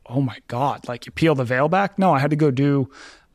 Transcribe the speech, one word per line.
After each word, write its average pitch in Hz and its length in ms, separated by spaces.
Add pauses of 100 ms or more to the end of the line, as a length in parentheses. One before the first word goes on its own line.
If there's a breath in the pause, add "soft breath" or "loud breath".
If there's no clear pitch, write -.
"Oh 123 140
my 123 260
God," 123 420
like, 120 180
you - 60
peel 160 220
the 135 100
veil 127 240
back? 190 300
No, 190 140
I 139 80
had 147 100
to 151 60
go 151 160
do, 139 360 (460 loud breath)